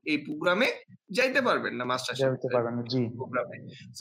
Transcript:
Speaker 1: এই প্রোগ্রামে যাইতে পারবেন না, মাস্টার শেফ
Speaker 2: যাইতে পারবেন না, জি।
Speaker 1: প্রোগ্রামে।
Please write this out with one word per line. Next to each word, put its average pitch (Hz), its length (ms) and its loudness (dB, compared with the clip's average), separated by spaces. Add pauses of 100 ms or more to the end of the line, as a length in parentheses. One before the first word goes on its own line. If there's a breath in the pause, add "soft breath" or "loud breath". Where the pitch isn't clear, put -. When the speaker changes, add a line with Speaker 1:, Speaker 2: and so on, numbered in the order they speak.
Speaker 1:
এই 151 120 0
প্রোগ্রামে 175 500 2 (440)
যাইতে 262 300 2
পারবেন 143 340 2
না, 123 100 -4
মাস্টার 127 300 -2
শেফ 135 120 2
Speaker 2:
যাইতে 131 260 0
পারবেন 117 220 2
না, 120 80 -2
জি। 117 340 0
Speaker 1:
প্রোগ্রামে। 123 500 -6 (340 loud breath)